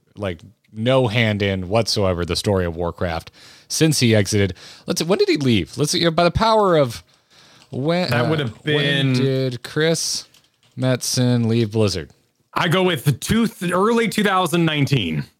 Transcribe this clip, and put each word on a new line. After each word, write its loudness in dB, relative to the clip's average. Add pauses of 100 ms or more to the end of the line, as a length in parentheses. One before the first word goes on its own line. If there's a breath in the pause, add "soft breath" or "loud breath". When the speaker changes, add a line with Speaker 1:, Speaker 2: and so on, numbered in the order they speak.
(160)
Speaker 1:
like, -8 (320)
no 2
hand 0
in -2
whatsoever 0
the -2
story 0
of -4
Warcraft -6 (380 loud breath)
since 2
he 4
exited. 2 (320 loud breath)
Let's -4
see, -4
when 2
did 2
he 2
leave? 0
Let's -2
see, 0
by 0
the 4
power 2
of 0 (680 soft breath)
when, -2
Speaker 2:
That 0
Speaker 1:
uh, 0
Speaker 2:
would 0
have -4 (120)
Speaker 1:
when 0
Speaker 2:
been 0
Speaker 1:
did -2
Chris -2 (520)
Metzen 0
leave 0
Blizzard? 0 (440)
Speaker 2:
I 0
go 2
with 0
the 2
two 0
th-, -6
early 0
two -2
thousand 0
nineteen, 0 (180)